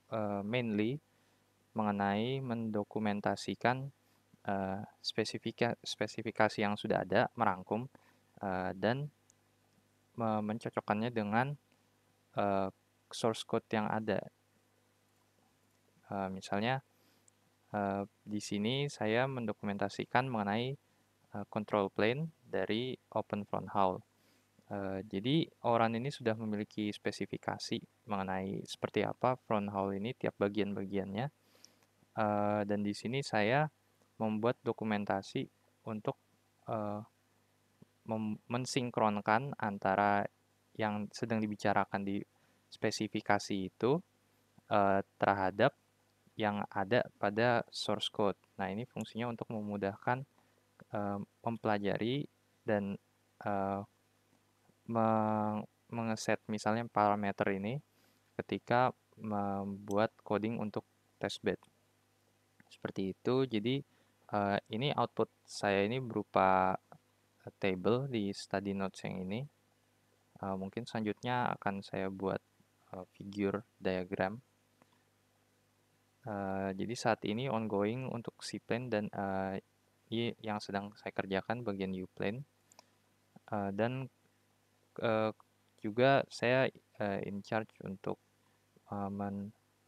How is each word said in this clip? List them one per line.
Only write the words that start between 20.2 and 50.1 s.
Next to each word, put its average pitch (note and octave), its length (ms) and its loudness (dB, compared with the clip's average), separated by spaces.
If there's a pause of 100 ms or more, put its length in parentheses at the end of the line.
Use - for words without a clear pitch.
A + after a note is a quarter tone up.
mengenai, A2 400 0 (640)
eh, G2+ 160 -8
control G#2 400 0
plane C3+ 400 0 (160)
dari G#2+ 480 -2 (160)
Open G#2 320 -4
Front G2 320 -6
Haul. F#2+ 240 2 (720)
Eh, F#2+ 320 -4
jadi, A#2 420 2 (220)
oran A2+ 320 4
ini B2 100 -4
sudah A#2+ 300 0
memiliki G#2+ 560 -2
spesifikasi - 1120 -6
mengenai F#2+ 560 -2
seperti - 400 -2
apa A#2 320 0 (100)
front G#2 240 0
haul G2 240 0
ini, G2+ 220 -4
tiap - 240 -4
bagian-bagiannya. G2+ 880 -2 (880)
Eh, G#2 480 2
dan G#2 180 0
di G#2 140 0
sini B2 260 -2
saya A#2+ 460 2 (500)
membuat A2 460 0
dokumentasi G#2+ 840 -2 (400)
untuk, A2+ 320 -4 (520)
eh, G#2+ 340 -4 (1040)
mem-, A2 400 -2
mensinkronkan A#2+ 1120 2
antara G2+ 680 2 (520)
yang G#2 320 -2
sedang A2+ 320 -2
dibicarakan G2+ 640 0
di G2 160 -2 (480)
spesifikasi G#2+ 880 0 (120)
itu, C3 280 2 (720)
eh, G2 320 6 (160)
terhadap G2+ 560 4 (600)
yang G#2 320 0
ada G#2 480 2
pada A2+ 560 4
source - 400 -2
code. G2+ 240 2 (240)
Nah, F#2+ 80 0
ini G2+ 160 -4
fungsinya - 480 -6
untuk A2+ 220 -8
memudahkan, G#2 720 -2 (640)